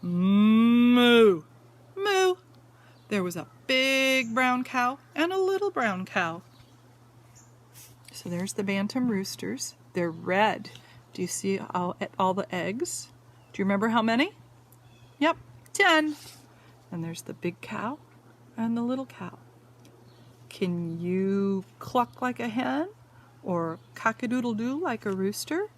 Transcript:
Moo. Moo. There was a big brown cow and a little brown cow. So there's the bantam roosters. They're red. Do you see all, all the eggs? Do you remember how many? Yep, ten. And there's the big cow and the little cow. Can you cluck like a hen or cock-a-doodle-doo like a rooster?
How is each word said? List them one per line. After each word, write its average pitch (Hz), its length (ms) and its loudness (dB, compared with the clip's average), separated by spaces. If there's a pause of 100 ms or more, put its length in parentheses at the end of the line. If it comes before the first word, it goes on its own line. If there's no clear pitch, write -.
Moo. 220 1400 6 (520)
Moo. 381 400 2 (760)
There 202 140 -2
was 180 120 -4
a 170 120 -10 (200)
big 262 680 2
brown 254 300 2
cow 254 360 -2 (160)
and 330 160 0
a 381 60 -2
little 381 340 0
brown 202 340 -2
cow. 170 360 -4 (1700)
So - 180 -16
there's 175 240 -6
the 208 100 -6
bantam 202 460 -2
roosters. 196 680 -6 (180)
They're 175 180 -2
red. 180 600 -2 (420)
Do - 80 -10
you 180 60 -4
see 196 320 -4 (140)
all, 180 220 -4 (240)
all 185 140 2
the 185 200 -6
eggs? 190 540 -6 (460)
Do - 80 -8
you 196 40 0
remember 202 240 0
how 226 120 2
many? 233 320 2 (840)
Yep, 320 180 2 (360)
ten. 311 420 4 (760)
And 170 120 -8
there's 165 200 -10
the - 100 -12
big - 280 -8
cow 220 360 -8 (580)
and 226 220 -2
the 233 40 -2
little 254 240 -2
cow. - 320 -16 (1120)
Can 170 500 -6
you 190 680 -2 (140)
cluck - 420 -4
like 247 180 -4
a 240 80 -6
hen 254 420 -4 (540)
or 165 360 -4 (160)
cock-a-doodle-doo 233 840 -2
like 277 260 -4
a 214 60 -4
rooster? 208 680 -4